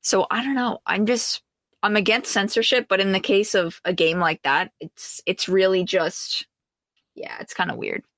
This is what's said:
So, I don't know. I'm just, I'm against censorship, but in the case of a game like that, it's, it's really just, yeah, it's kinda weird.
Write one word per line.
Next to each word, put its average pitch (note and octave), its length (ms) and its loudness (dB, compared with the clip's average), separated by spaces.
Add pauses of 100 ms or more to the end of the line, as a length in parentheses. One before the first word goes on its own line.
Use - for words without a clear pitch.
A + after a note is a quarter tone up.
So, - 300 2
I A3+ 120 -2
don't C4+ 120 -2
know. B3 300 -2
I'm G3 200 0
just, A#3 360 -2 (400)
I'm G#3 140 2
against G#3+ 360 2
censorship, A3+ 580 0
but F#3+ 100 2
in G3 120 2
the F#3+ 80 2
case G3+ 360 2
of E3+ 300 0
a F#3 80 0
game E3+ 260 2
like E3 240 0
that, C#3+ 360 0
it's, - 460 -12
it's - 240 -2
really F#3+ 340 4
just, - 640 -4 (720)
yeah, - 240 -14
it's - 140 -14
kinda F3 220 -4
weird. - 280 -6 (140)